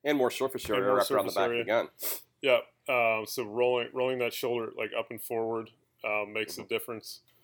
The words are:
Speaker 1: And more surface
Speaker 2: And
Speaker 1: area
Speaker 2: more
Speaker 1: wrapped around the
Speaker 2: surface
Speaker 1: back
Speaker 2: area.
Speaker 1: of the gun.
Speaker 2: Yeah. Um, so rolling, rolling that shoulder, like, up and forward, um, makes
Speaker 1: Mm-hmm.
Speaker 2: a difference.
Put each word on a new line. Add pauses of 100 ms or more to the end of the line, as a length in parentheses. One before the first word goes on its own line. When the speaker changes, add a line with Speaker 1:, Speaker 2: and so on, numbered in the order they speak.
Speaker 1:
And
more
surface
Speaker 2:
And
Speaker 1:
area
Speaker 2:
more
Speaker 1:
wrapped
around
the
Speaker 2:
surface
Speaker 1:
back
Speaker 2:
area.
Speaker 1:
of
the
gun. (260)
Speaker 2:
Yeah.
Um,
so
rolling,
rolling
that
shoulder,
like,
up
and
forward, (320)
um,
makes
Speaker 1:
Mm-hmm.
Speaker 2:
a
difference. (220)